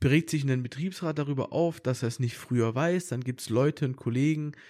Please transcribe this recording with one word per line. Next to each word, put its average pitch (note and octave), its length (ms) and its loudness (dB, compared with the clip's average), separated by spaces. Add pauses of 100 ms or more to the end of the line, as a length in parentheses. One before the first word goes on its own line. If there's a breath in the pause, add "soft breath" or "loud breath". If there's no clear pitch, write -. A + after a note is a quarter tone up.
regt D#3+ 280 4
sich D3 140 0
ein B2+ 180 2
Betriebsrat D#3 560 -4
darüber C#3 340 -2
auf, E3 280 0
dass B2+ 220 -2
er A#2 60 0
es A#2 120 -6
nicht A#2+ 160 -2
früher A2+ 380 0
weiß. F3 340 0
Dann B2 140 -4
gibt's B2+ 280 -8
Leute C#3 340 2
und C3 120 -2
Kollegen, D3 560 0 (180 loud breath)